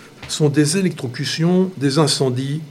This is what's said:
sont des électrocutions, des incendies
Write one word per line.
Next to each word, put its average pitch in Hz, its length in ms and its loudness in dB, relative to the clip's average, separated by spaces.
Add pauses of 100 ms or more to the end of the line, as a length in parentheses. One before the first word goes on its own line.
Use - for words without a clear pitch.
(300)
sont 151 200 2
des 147 260 2
électrocutions, 175 1000 0
des 135 220 0
incendies 139 600 0 (120)